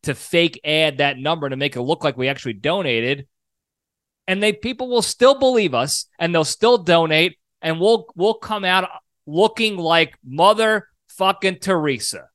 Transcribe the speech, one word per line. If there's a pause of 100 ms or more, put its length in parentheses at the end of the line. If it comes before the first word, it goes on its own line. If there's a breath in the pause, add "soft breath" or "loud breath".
to
fake
add
that
number
to
make
it
look
like
we
actually
donated. (1000)
And
they,
people
will
still
believe
us, (120)
and
they'll
still
donate, (220)
and
we'll, (100)
we'll
come
out (380)
looking
like (100)
motherfucking
Teresa.